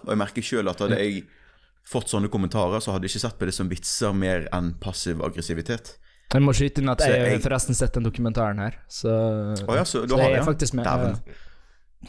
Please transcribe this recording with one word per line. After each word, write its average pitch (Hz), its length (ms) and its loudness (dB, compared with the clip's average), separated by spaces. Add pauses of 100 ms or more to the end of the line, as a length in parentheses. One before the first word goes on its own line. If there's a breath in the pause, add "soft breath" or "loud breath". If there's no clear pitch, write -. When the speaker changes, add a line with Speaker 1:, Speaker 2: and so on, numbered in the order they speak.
Speaker 1:
og - 60 -8
jeg 107 80 0
merker 104 260 -2
selv 107 260 -2
at 87 100 -6
hadde 101 180 2
jeg 101 260 -2 (680 soft breath)
fått 120 200 -2
sånne 101 180 2
kommentarer, 98 540 0
så 107 100 -4
hadde 92 160 -2
jeg - 80 -4
ikke 117 140 -4
sett - 100 -10
på 92 60 0
det 92 80 -2
som 92 160 -4
vitser 98 440 -2
mer 92 380 0
enn 87 300 -2
passiv 87 420 -4
aggressivitet. 85 720 -6 (380 soft breath)
Speaker 2:
Jeg 135 80 6
må 143 120 6
skyte 139 260 2
inn 135 100 0
at 123 100 0
Speaker 1:
Så - 80 6
Speaker 2:
jeg 127 140 4
har 123 80 4
Speaker 1:
jeg 107 120 2
Speaker 2:
forresten 131 340 0
sett 123 180 2
den 120 100 0
dokumentaren 113 560 0
her, 104 140 -2 (160)
så - 180 -6 (580)
Speaker 1:
Å 113 100 2
ja, 160 80 2
så 135 220 -2
du 120 40 -6
Speaker 2:
så 131 100 4
Speaker 1:
har 135 40 6
Speaker 2:
jeg 131 100 6
er - 80 4
Speaker 1:
det, 147 40 2
ja? 156 60 2
Speaker 2:
faktisk 147 220 0
med, 120 120 -2
Speaker 1:
Dæven. 92 400 0
Speaker 2:
ja. - 80 -16 (760 soft breath)